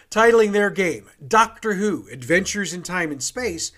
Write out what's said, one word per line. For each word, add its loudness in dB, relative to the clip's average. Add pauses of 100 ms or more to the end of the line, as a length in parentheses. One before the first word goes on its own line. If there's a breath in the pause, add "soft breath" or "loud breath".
(120)
Titling 6
their 2
game -4 (160)
Doctor 0
Who -2
Adventures -2
in -12
Time -4
and -10
Space, -8